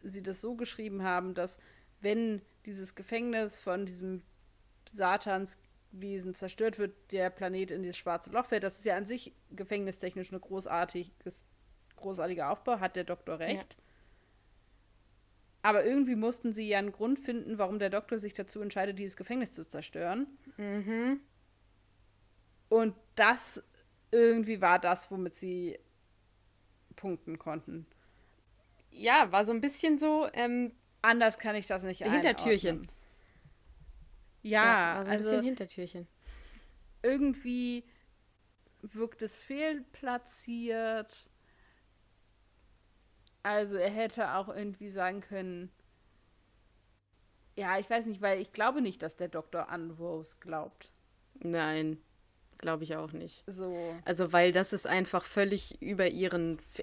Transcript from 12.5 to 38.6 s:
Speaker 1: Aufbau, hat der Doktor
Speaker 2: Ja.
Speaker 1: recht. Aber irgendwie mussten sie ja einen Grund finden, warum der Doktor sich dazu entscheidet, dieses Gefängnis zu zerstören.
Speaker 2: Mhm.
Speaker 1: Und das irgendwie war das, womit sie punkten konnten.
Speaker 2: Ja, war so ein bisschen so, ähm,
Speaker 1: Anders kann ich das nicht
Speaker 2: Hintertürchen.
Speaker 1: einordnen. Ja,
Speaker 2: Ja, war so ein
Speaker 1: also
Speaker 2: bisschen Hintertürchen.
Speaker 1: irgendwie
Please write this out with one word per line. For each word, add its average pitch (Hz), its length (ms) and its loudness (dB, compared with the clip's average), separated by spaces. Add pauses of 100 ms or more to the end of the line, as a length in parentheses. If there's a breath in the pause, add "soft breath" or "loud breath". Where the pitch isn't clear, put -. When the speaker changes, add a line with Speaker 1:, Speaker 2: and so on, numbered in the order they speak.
Speaker 1:
Aufbau, 214 300 -2
hat 185 160 -2
der 180 80 -2
Doktor 175 340 -8
Speaker 2:
Ja. 165 80 -6
Speaker 1:
recht. 190 300 -6 (1900 soft breath)
Aber 208 220 6
irgendwie 254 300 4
mussten 226 380 -2
sie 214 160 -6
ja 202 100 2
einen 196 140 -2
Grund 254 260 0
finden, 226 400 -6
warum 202 200 0
der 196 120 0
Doktor 208 280 -4
sich 202 140 -8
dazu 208 280 -10
entscheidet, 202 380 -4
dieses 196 180 -8
Gefängnis 240 360 -6
zu 160 140 -12
zerstören. 170 600 -4 (300)
Speaker 2:
Mhm. 220 640 -2 (1500)
Speaker 1:
Und 220 260 4 (220)
das 220 460 4 (480)
irgendwie 226 500 6
war 180 180 8
das, 180 320 2
womit 185 240 -6
sie 180 440 -6 (1200)
punkten 165 420 -6
konnten. 160 480 -10 (1040 soft breath)
Speaker 2:
Ja, 233 420 6
war 202 120 6
so 214 80 0
ein 233 80 0
bisschen 285 380 2
so, 302 340 4
ähm, 240 400 0 (280)
Speaker 1:
Anders 226 380 6
kann 214 160 -4
ich 208 120 -4
das 190 180 -2
nicht 185 200 -6
Speaker 2:
Hintertürchen. 214 640 4
Speaker 1:
einordnen. - 220 -6 (1500 soft breath)
Ja, 214 200 4
Speaker 2:
Ja, 196 340 8
war 196 80 -2
so 196 60 -2
ein - 60 2
Speaker 1:
also 214 140 0
Speaker 2:
bisschen 240 140 4
Hintertürchen. 180 640 -6 (960 loud breath)
Speaker 1:
irgendwie 247 840 0 (1000 soft breath)